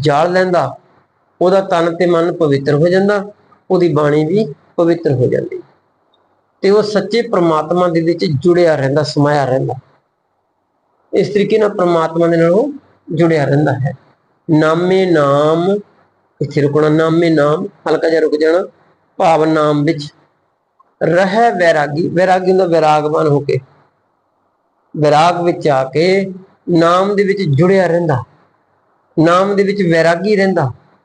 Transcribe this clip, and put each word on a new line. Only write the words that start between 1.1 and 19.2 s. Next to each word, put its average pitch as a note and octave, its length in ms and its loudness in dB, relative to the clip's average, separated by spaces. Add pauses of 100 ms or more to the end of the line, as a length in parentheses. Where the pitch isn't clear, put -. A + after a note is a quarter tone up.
ਉਹਦਾ F#3+ 200 4
ਤਨ E3+ 360 -2
ਤੇ F3+ 100 0
ਮਨ E3+ 260 0
ਪਵਿੱਤਰ C#3+ 420 0
ਹੋ D#3 140 2
ਜਾਂਦਾ, G3 360 0 (460)
ਉਹਦੀ F3 220 2
ਬਾਣੀ D3+ 320 2
ਵੀ G3 300 -2 (220)
ਪਵਿੱਤਰ E3+ 360 0
ਹੋ B2 140 0
ਜਾਂਦੀ, - 360 -4 (1000)
ਤੇ G3 80 0
ਉਹ G#3 120 4
ਸੱਚੇ G#3 400 -2
ਪ੍ਰਮਾਤਮਾ F3 680 0
ਦੇ E3 120 -2
ਵਿੱਚ E3 240 -2
ਜੁੜਿਆ E3+ 520 2
ਰਹਿੰਦਾ, C#3 260 -2
ਸਮਾਇਆ D3 420 0
ਰਹਿੰਦਾ। C3 300 -2 (1400)
ਇਸ F#3 140 0
ਤਰੀਕੇ G3+ 300 0
ਨਾਲ G#3 100 0
ਪ੍ਰਮਾਤਮਾ E3+ 580 0
ਦੇ E3+ 100 2
ਨਾਲ E3 140 2
ਉਹ B3+ 220 0 (420)
ਜੁੜਿਆ D#3+ 300 0
ਰਹਿੰਦਾ C#3+ 280 0
ਹੈ। B2 200 -4 (580)
ਨਾਮੇ F3 560 2
ਨਾਮ, D#3+ 720 0 (640)
ਇੱਥੇ D3 180 -4
ਰੁਕਣਾ, C#3+ 280 0
ਨਾਮੇ D#3+ 420 0
ਨਾਮ, D#3 360 0 (220)
ਹਲਕਾ D#3+ 200 -2
ਜਿਹਾ D#3+ 120 0
ਰੁਕ D3+ 160 0
ਜਾਣਾ, D#3+ 300 0 (500)
ਭਾਵ D#3+ 280 2